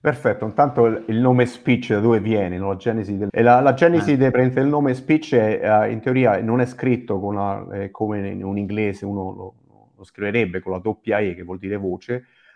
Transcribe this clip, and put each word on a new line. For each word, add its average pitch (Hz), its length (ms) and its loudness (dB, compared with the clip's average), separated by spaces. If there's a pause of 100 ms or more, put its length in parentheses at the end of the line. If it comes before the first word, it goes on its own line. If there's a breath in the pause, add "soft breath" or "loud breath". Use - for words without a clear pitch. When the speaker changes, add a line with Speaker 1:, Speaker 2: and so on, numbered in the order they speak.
Speaker 1:
Perfetto, 123 440 0
intanto 127 400 2
il, 110 220 -2
il 110 120 0
nome 127 240 6
Speech - 480 -2
da 104 80 2
dove 113 200 4
viene, 98 360 0
no? 98 120 -4
La 98 80 -4
genesi 101 420 -4
del, 101 120 -4
e - 120 0
la, 120 180 6
la 135 140 4
genesi 160 380 2
Speaker 2:
Eh. 139 40 2
Speaker 1:
de-, 131 140 4
praticamente 127 300 2
del 139 100 2
nome 143 240 0
Speech 156 400 -2
è, 107 280 2
eh, 107 300 2
in 110 80 -6
teoria 123 400 2
non 117 220 0
è - 20 2
scritto 120 560 -2
con 101 140 -6
la, 98 360 -4
eh, 98 200 -8
come 104 400 -6
in 95 120 -10
un 98 140 -6
inglese 104 480 -4
uno 98 300 -8
lo, 95 200 -18 (400)
lo 101 80 -20
scriverebbe 101 580 -2
con 95 120 -8
la 92 60 -4
doppia 104 400 -4
E, 98 160 -2
che 90 80 -14
vuol 92 160 -12
dire 98 180 -8
voce, 98 480 -8 (320 soft breath)